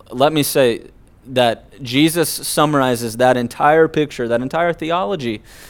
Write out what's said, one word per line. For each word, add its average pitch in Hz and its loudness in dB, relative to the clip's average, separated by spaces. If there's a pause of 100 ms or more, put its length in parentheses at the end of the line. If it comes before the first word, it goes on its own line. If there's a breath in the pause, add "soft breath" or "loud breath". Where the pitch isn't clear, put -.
(100)
let 139 2
me 151 2
say 131 0 (400)
that 120 -2
Jesus 147 0
summarizes 131 -2
that 127 4
entire 147 2
picture, 143 -4
that 117 0
entire 160 -4
theology 165 -6 (280 loud breath)